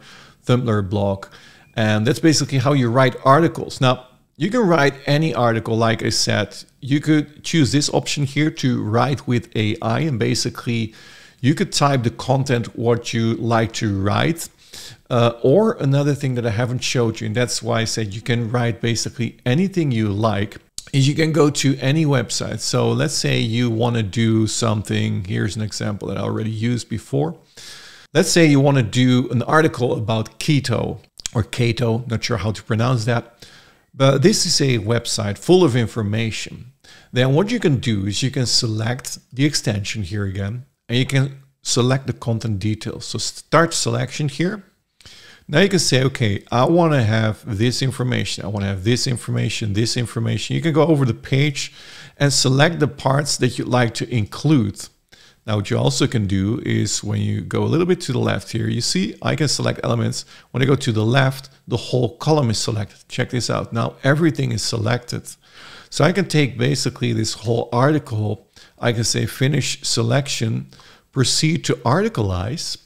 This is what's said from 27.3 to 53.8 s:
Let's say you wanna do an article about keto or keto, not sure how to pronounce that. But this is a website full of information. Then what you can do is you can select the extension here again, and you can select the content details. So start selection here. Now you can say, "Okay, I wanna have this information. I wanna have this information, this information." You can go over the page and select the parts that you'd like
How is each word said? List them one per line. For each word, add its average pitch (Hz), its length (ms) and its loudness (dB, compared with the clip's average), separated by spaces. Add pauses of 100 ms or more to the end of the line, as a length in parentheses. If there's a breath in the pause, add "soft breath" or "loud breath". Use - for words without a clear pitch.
Let's 185 180 2
say 170 140 6
you 143 140 6
wanna 139 240 4
do 127 480 2
an 120 120 0
article 151 520 2
about 110 440 -4
keto - 600 0 (340)
or 113 100 0
keto, 117 640 -2
not 110 140 -4
sure 113 140 -2
how 104 140 -2
to - 120 -8
pronounce 117 420 0
that. 120 400 -4 (480 loud breath)
But 135 300 4
this 208 220 4
is - 140 2
a 131 200 2
website 104 580 -2
full 180 260 6
of 127 120 4
information. 113 1000 -4 (400 loud breath)
Then 131 200 4
what 202 180 2
you 240 80 0
can 147 180 2
do 101 300 0
is 104 160 -2
you 127 80 0
can 127 140 -2
select 113 720 -2 (120)
the 131 140 0
extension 107 580 -2
here 101 220 -4
again, 101 400 -6 (240)
and 117 80 0
you 131 80 2
can 135 320 0 (240)
select 131 460 0
the 123 60 -4
content 110 460 -4
details. 107 460 -4
So - 140 -8
start - 540 0
selection 131 560 -2
here. 196 340 -4 (840 loud breath)
Now 147 120 2
you 196 100 6
can 190 100 2
say, 131 240 2
"Okay, 127 480 0
I 123 140 4
wanna 165 380 4
have 110 420 2
this 117 380 0
information. 120 600 -2
I 85 40 -6
wanna 101 200 -4
have 95 160 -4
this 120 220 2
information, 117 680 -4
this 113 220 0
information." 113 600 -4
You 135 60 -2
can 156 120 -2
go 147 140 4
over 143 180 4
the 135 80 2
page 139 580 -2 (460 loud breath)
and 143 160 2
select 147 460 2
the 147 80 2
parts 143 500 -2
that 127 200 0
you'd 127 100 -4
like 120 280 2